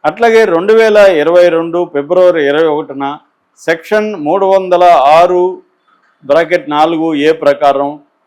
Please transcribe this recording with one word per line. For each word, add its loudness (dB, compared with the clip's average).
అట్లాగే 0
రెండు 0
వేల 2
ఇరవై 4
రెండు -4
ఫిబ్రవరి 0
ఇరవై 0
ఒకటిన -6
సెక్షన్ -4
మూడు -4
వందల 0
ఆరు 2
బ్రాకెట్ -2
నాలుగు -2
ఏ 0
ప్రకారం -2